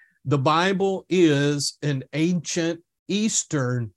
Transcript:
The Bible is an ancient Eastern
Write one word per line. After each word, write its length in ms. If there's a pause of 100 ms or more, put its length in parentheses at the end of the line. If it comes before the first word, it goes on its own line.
(260)
The 120
Bible 720
is 720
an 220 (100)
ancient 680 (260)
Eastern 880